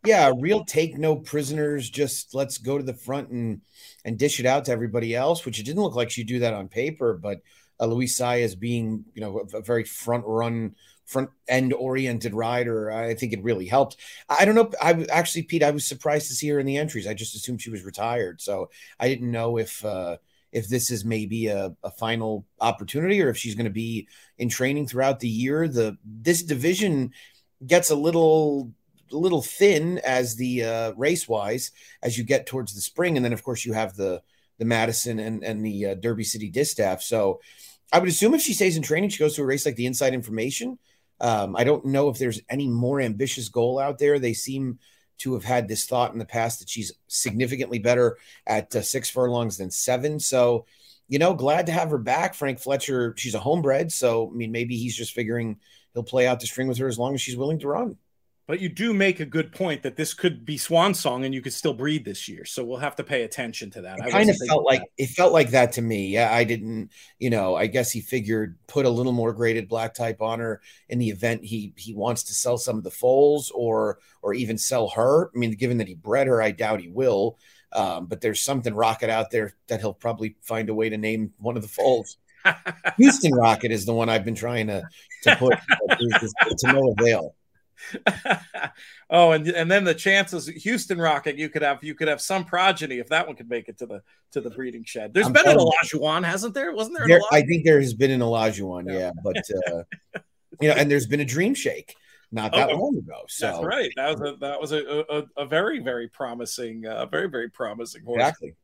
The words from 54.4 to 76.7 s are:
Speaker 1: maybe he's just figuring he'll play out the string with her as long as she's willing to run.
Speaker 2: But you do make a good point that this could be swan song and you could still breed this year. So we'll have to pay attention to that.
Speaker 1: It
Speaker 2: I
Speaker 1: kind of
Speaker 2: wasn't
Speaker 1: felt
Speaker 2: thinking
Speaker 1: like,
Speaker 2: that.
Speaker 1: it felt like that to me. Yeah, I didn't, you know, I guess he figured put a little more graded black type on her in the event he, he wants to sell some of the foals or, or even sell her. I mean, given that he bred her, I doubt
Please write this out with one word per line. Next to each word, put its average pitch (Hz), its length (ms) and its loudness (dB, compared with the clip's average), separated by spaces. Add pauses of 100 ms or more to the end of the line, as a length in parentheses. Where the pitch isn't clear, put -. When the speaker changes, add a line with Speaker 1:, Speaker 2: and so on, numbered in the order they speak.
Speaker 1:
maybe 120 260 -4
he's 113 200 -4
just 113 180 -8
figuring 113 440 -4 (360)
he'll 120 80 -6
play 127 240 2
out 123 140 2
the - 60 -8
string 131 200 -4
with 120 120 -2
her 135 100 -2
as 113 100 -4
long 131 160 -2
as 123 60 -4
she's 123 160 -6
willing 147 240 -2
to 139 80 -6
run. 208 300 -4 (500)
Speaker 2:
But 180 120 -4
you 185 80 -4
do 220 240 -2
make 196 280 2
a 156 40 -4
good 156 280 -4
point 165 320 -4
that 131 100 -4
this 156 180 -4
could 131 320 -2
be 151 140 -6
swan 170 360 4
song 127 300 -2
and 135 80 -4
you 131 80 -6
could 127 120 -10
still 147 200 -2
breed 139 320 -4
this 101 240 -10
year. 85 160 -16
So - 200 -8
we'll 123 160 -8
have 143 160 -6
to - 80 -8
pay 131 180 -2
attention 113 480 -8
to 101 120 -16
that. 90 180 -12
Speaker 1:
It 120 60 -8
Speaker 2:
I - 40 -2
Speaker 1:
kind 214 180 6
of 196 60 6
Speaker 2:
wasn't 123 140 -4
Speaker 1:
felt 156 140 6
Speaker 2:
thinking - 20 -2
Speaker 1:
like, 131 160 6
Speaker 2:
that. - 240 -8
Speaker 1:
it - 60 -2
felt 175 220 6
like 147 180 6
that 123 220 6
to 123 80 -4
me. 107 280 -2
Yeah, 110 260 2
I 120 80 4
didn't, 110 480 -2 (300)
you 123 100 0
know, 98 240 2
I 92 140 0
guess 123 240 -2
he 113 80 -4
figured 107 640 -4
put 143 180 0
a 127 60 4
little 123 220 0
more 117 200 0
graded 113 360 0
black 113 260 -4
type 113 260 -6
on 113 200 -4
her 110 200 -6 (280)
in 123 100 -4
the 117 120 0
event 110 340 -2
he, 104 320 -8
he 113 180 -16
wants 113 300 -4
to - 100 -10
sell 123 240 0
some 113 180 -4
of 107 60 -6
the 90 80 -10
foals 139 640 4
or, 110 460 0 (220)
or 101 120 -2
even 113 240 -4
sell 113 300 0
her. 131 460 4
I 120 40 -4
mean, 117 140 0
given 120 260 0
that 107 100 -2
he 92 60 -14
bred 107 320 0
her, 120 160 4
I 107 80 4
doubt 107 300 -2